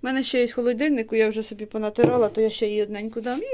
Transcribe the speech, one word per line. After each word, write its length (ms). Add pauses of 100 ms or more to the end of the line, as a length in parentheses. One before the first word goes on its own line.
мене 200
ще 180
є 60
з 60
холодильнику, 640
я 120
вже 140
собі 240
понатирала, 640
то 120
я 100
ще 160
їй 160
одненьку 380
дам. 200 (120)